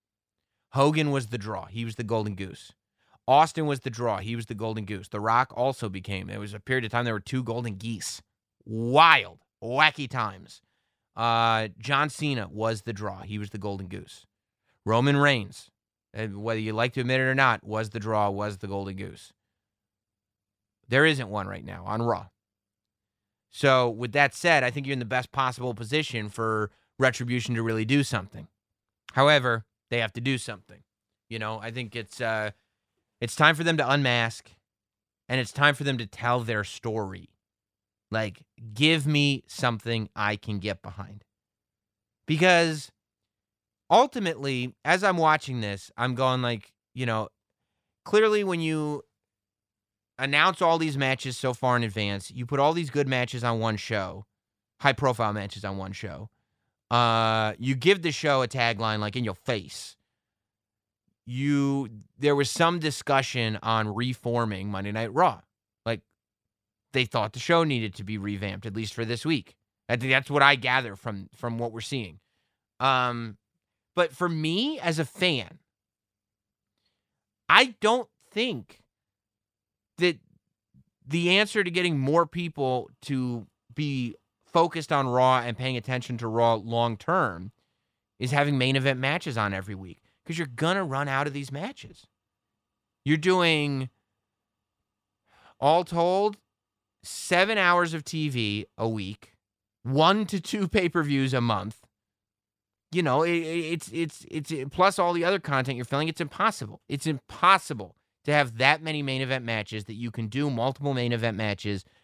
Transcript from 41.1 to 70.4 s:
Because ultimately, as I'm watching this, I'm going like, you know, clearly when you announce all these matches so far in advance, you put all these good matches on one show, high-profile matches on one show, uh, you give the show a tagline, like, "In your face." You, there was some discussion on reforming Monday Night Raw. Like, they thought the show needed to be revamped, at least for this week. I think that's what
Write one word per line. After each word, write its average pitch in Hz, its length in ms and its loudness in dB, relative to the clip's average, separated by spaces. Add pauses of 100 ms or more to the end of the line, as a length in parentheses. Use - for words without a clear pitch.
Because 165 640 4 (960)
ultimately, 143 880 2 (100)
as 180 180 2
I'm 190 140 2
watching 156 440 2
this, 101 360 -6
I'm 123 160 0
going 127 300 0
like, 120 300 -4 (200)
you 123 140 -6
know, 110 220 -2 (760)
clearly 214 380 4
when 180 180 0
you 151 420 -2 (1160)
announce 147 420 2
all 165 160 6
these 160 180 -2
matches 131 420 -2
so 127 180 -2
far 123 200 2
in 120 80 2
advance, 101 460 -4
you 123 160 -8
put 139 140 -2
all 147 140 4
these 165 180 -4
good 143 160 0
matches 123 360 -2
on 117 160 0
one 110 180 0
show, 98 500 -6 (540)
high-profile 123 520 2
matches 104 320 -8
on 98 120 -6
one 95 140 -8
show, 95 380 -12 (640)
uh, 113 640 2
you 127 160 0
give 165 300 2
the 165 80 -2
show 139 320 0
a 123 40 0
tagline, 113 520 0
like, 104 160 -4
"In 123 80 -2
your 107 100 -2
face." - 640 -8 (1300)
You, 139 640 0 (300)
there 143 160 4
was 139 160 2
some 170 260 4
discussion 131 840 0
on 110 320 0
reforming 117 760 -2
Monday 101 220 -6
Night 110 200 -4
Raw. 135 300 2 (420)
Like, 113 180 -4 (920)
they 127 140 2
thought 110 280 -2
the - 60 -12
show 170 240 4
needed 117 320 -2
to 110 80 -14
be 107 160 -6
revamped, 98 480 -6
at 101 80 -8
least 110 180 -6
for 117 120 -6
this 113 200 -4
week. 151 300 -2 (340)
I 117 60 0
think 127 160 -2
that's 131 180 2
what 143 140 4